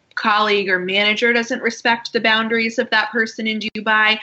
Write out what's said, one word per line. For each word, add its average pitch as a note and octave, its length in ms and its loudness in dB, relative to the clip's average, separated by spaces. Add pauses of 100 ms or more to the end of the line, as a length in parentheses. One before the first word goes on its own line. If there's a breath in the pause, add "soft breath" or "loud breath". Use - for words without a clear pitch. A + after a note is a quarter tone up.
(160)
colleague G#3 540 2
or F#3 100 2
manager G#3 540 2
doesn't A#3 280 -2
respect A#3 520 -2
the A3+ 80 0
boundaries A3+ 580 0
of A#3 100 -6
that G#3+ 220 0
person A3+ 340 -2
in A3 140 -4
Dubai, G#3+ 640 0